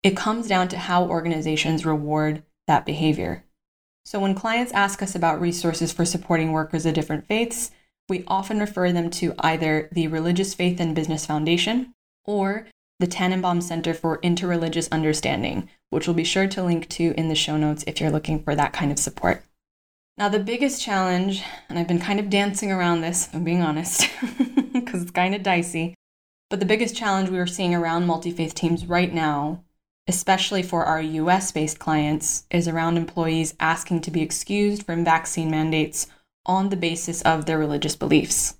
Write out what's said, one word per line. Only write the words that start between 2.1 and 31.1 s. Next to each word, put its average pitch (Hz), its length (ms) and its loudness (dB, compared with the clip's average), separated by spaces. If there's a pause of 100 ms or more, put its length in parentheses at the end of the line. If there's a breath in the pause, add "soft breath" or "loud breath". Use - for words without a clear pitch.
that - 220 2
behavior. 147 580 -2 (600)
So 208 140 -6
when 196 140 2
clients 233 400 -2
ask 196 300 0
us 190 100 -6
about 165 260 2
resources 170 540 0
for 170 100 0
supporting 165 480 0
workers 156 360 0
of 156 80 2
different 156 320 -2
faiths, 233 420 -2 (400 soft breath)
we 180 160 -2
often 196 340 0
refer 185 320 0
them 170 200 2
to - 260 -2
either 156 540 0
the 165 160 0
Religious 175 480 0
Faith 180 240 0
and 160 160 0
Business 156 320 -2
Foundation 175 680 0 (320)
or 202 400 -2 (340 loud breath)
the 175 80 2
Tannenbaum 180 540 0
Center 165 320 -2
for 165 260 -2
Interreligious 170 720 0
Understanding, 156 760 0 (200 loud breath)
which - 180 -2
we'll 170 80 2
be 165 80 2
sure 190 240 2
to 190 160 -4
link 170 260 0
to 170 280 0
in 160 120 0
the 156 60 0
show 151 220 0
notes 151 300 0
if 147 120 -6
you're 151 120 2
looking 156 320 -2
for 147 100 0
that 143 200 2
kind 143 180 0
of 143 80 -2
support. - 440 0 (720)
Now, 202 120 0
the 208 100 2
biggest 240 420 0
challenge, 190 640 0 (240 loud breath)
and 175 120 -2
I've 170 80 0
been 175 120 2
kind 202 200 0
of 202 100 -2
dancing 202 420 0
around 175 300 2
this, 170 260 -2
if - 80 -14
I'm 160 80 -2
being 175 200 2
honest, 156 500 0
<laughs> 247 720 -2
'cause 180 160 -4
it's 175 100 -8
kinda 190 280 0
dicey, 175 560 0 (540)
but 190 100 -4
the 196 60 2
biggest 220 300 2
challenge 190 340 0
we 185 100 -2
are 180 80 0
seeing 180 260 0
around 170 320 0
multi-faith 170 480 -2
teams 170 320 0
right 175 260 2
now, 156 520 -2 (440)
especially 190 540 0
for 170 240 0
our 160 160 2
U 156 300 0